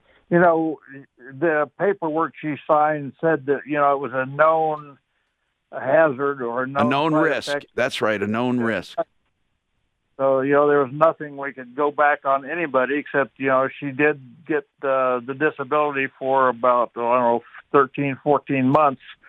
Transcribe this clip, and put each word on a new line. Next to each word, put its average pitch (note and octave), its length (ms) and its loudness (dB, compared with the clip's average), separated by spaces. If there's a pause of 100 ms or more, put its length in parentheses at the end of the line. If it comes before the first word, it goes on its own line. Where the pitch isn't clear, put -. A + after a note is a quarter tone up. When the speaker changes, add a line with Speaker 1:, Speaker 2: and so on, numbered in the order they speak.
(320)
Speaker 1:
you F3 80 4
know, E3 400 2 (400)
the C#3 580 -2
paperwork E3 640 -2
she D#3 140 -6 (100)
signed D3+ 560 0
said D#3 240 0
that, C3 220 -2
you D3 100 -4
know, C#3+ 160 4
it C#3 60 -2
was C3+ 160 -6
a C3 100 -2
known D3+ 720 0 (760)
hazard C#3+ 680 0
or A#2+ 220 -4
a C3 40 -4
known C#3 200 -2
Speaker 2:
A - 20 0
known D3 220 0
Speaker 1:
side D#3 100 2
Speaker 2:
risk. C#3+ 280 -2
Speaker 1:
effect. C#3+ 160 -6 (100)
Speaker 2:
That's B2 260 -2
right, G#2+ 180 0
a G2 60 -2
known B2 360 -2
risk. A2 360 -4 (1200)
Speaker 1:
So, C3+ 240 2
you C#3 120 0
know, D3 140 4
there C#3+ 160 4
was B2+ 80 -4
nothing D3+ 460 0
we C#3 160 -10
could B2 220 -18
go D3 160 0
back D3 340 0
on C3+ 240 0
anybody C#3+ 480 -2
except, C#3 420 -4
you C3+ 100 -2
know, C3 200 2 (100)
she C#3+ 120 -8
did D3 280 0 (280)
get, D3+ 180 -2 (160)
uh, C3 380 0
the B2 180 -10
disability C#3+ 680 -2 (100)
for C3 320 2
about, A#2+ 460 0
I A#2 40 -8
don't A#2+ 200 2
know, A#2+ 240 2 (280)
thirteen, C#3 520 0
fourteen C#3 460 2
months. C#3+ 340 4 (260)